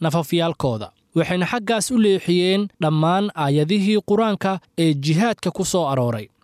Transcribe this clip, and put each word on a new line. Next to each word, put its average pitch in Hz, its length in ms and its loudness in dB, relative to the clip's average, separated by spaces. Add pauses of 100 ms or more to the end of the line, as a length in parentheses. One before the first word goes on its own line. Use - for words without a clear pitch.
nafafyaalkooda. 160 920 -2 (240)
Waxayna 180 320 0
xaggaas 226 440 -2
u 254 80 0
leexiyeen 190 680 2 (120)
dhammaan 170 540 2
aayadihii 165 640 0 (100)
Qur-aanka 202 500 0 (200)
ee 160 160 2
jihaadka 165 560 0
ku 185 140 -4
soo 170 240 0
arooray. 120 400 -2 (160)